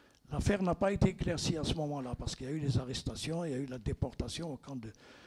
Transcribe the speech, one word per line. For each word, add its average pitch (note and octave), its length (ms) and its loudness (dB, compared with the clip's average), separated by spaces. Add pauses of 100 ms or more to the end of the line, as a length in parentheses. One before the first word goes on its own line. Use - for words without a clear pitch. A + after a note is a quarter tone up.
(300)
L'affaire F#3+ 320 2
n'a F3 120 4
pas G3 180 4
été G3 180 6
éclaircie E3+ 460 0
à D3 80 -2
ce - 100 2
moment-là, C#3+ 400 -2
parce - 220 -4
qu'il C3 100 -8
y C3+ 40 -4
a - 20 -2
eu D#3 80 -2
des C3+ 160 2
arrestations, C3 680 -2
il D3+ 80 -2
y - 20 -2
a B2+ 40 -2
eu C#3 80 -2
la B2+ 120 -6
déportation C3+ 720 -4
au B2+ 60 -6
camp C#3 180 -8
de, A2 160 -8 (340)